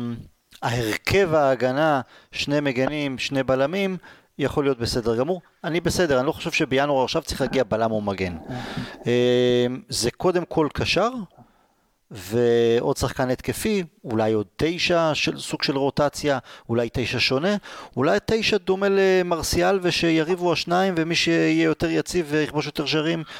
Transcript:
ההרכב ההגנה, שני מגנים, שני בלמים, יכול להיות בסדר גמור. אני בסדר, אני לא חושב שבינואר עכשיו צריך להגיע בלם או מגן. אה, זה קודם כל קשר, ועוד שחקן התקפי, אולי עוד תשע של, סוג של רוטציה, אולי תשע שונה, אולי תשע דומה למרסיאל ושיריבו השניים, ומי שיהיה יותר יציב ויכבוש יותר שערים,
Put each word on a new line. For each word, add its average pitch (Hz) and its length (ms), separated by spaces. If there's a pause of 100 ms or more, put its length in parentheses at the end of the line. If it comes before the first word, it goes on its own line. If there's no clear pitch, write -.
(640)
ההרכב 120 720
ההגנה, 135 680 (320)
שני 143 280
מגנים, 139 580
שני 135 240
בלמים, 151 540 (420)
יכול 143 260
להיות 139 140
בסדר 117 380
גמור. 160 240 (240)
אני 170 160
בסדר, 170 380
אני 127 80
לא 156 60
חושב - 200
שבינואר 135 520
עכשיו 151 180
צריך - 180
להגיע 131 240
בלם 113 280
או 107 80
מגן. 95 360 (720)
אה, 123 600 (220)
זה 110 220
קודם 175 340
כל 156 300
קשר, 175 360 (1000)
ועוד 117 840
שחקן 131 340
התקפי, 190 540 (200)
אולי 110 280
עוד 107 140 (100)
תשע 165 580
של, - 240
סוג - 240
של 143 140
רוטציה, 139 600 (300)
אולי 117 240
תשע 127 280
שונה, 160 360 (400)
אולי 160 300
תשע 220 320
דומה 190 320
למרסיאל 185 920
ושיריבו 170 720
השניים, 180 440
ומי 165 180
שיהיה 160 500
יותר 160 260
יציב 160 400
ויכבוש 147 360
יותר 151 200
שערים, 156 360 (180)